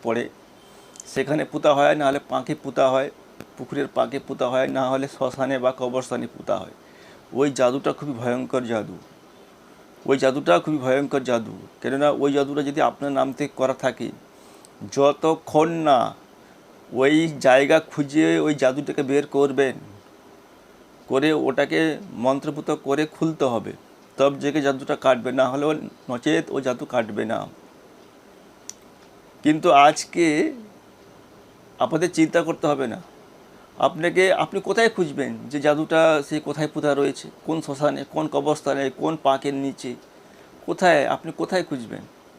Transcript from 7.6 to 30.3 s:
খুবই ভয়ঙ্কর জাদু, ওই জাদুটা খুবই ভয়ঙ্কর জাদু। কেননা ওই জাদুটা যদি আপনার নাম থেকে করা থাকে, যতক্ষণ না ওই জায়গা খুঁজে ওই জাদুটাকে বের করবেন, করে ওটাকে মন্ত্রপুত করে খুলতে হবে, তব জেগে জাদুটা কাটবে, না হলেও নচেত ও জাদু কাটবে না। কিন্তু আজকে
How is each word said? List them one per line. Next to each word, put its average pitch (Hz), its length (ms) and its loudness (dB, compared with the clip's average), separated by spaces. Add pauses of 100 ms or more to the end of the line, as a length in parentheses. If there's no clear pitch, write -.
খুবই 147 200 -8
ভয়ঙ্কর 123 520 -4
জাদু, 104 300 -4 (1080)
ওই 135 120 2
জাদুটা 135 420 2
খুবই 156 260 -2
ভয়ঙ্কর 135 380 0
জাদু। 117 300 -2 (260)
কেননা 135 280 0 (120)
ওই 139 140 2
জাদুটা 143 280 0
যদি 143 200 -4
আপনার 139 300 0
নাম 131 220 0
থেকে 143 220 -6
করা 131 240 0
থাকে, 120 280 -4 (840)
যতক্ষণ 156 800 2 (140)
না 143 160 4 (920)
ওই 139 260 4 (240)
জায়গা 139 380 6 (120)
খুঁজে 147 380 0 (120)
ওই 151 160 2
জাদুটাকে 139 480 0
বের 139 240 2
করবেন, 139 480 2 (1300)
করে 135 220 2 (180)
ওটাকে 143 320 0 (380)
মন্ত্রপুত 143 520 -2 (140)
করে 139 220 0
খুলতে 156 400 -2
হবে, 104 280 -2 (440)
তব 139 220 4
জেগে 143 220 0
জাদুটা 139 340 -2
কাটবে, 127 360 2
না 131 160 2
হলেও 143 240 -2 (340)
নচেত 151 460 0
ও - 100 -4
জাদু 123 240 -4
কাটবে 113 400 -2
না। 107 140 -4 (2000)
কিন্তু 156 240 2 (120)
আজকে 156 460 4 (1500)